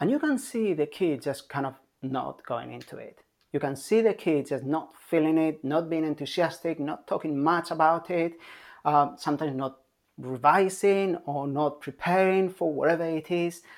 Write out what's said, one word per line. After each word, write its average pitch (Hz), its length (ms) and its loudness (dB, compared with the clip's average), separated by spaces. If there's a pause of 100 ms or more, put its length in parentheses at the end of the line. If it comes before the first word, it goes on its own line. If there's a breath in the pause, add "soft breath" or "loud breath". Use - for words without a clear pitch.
And 165 100 2
you 285 80 2
can 302 180 0
see 226 360 -2
the 151 140 0
kids 151 400 -2
just 139 220 -6
kind 143 160 -2
of 135 120 -6 (260)
not 131 420 -6
going 120 280 -6
into 123 240 -16
it. - 240 -16 (320)
You 143 80 -2
can 139 160 -2
see 220 240 2
the 220 140 4
kids 147 360 0
just 131 140 -4
not 151 320 -4
feeling 160 420 2
it, 160 240 0
not 160 260 -2
being 160 160 -2
enthusiastic, 156 760 -2
not 147 260 -6
talking 156 340 -2
much 165 300 2
about 165 400 2
it, 165 260 0 (480 loud breath)
uh, 147 320 4
sometimes 147 380 -2
not 131 240 -6 (400)
revising 185 1040 2
or 143 220 -4
not 143 340 -2
preparing 185 680 2
for 170 240 -2
whatever 156 300 2
it 160 260 -4
is. 170 320 -2 (160 loud breath)